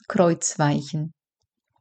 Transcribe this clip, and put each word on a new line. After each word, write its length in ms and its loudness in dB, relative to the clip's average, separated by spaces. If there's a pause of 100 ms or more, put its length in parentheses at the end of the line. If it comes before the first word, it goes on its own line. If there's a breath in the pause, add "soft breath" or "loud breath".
Kreuz 520 0
weichen. 540 -2 (680)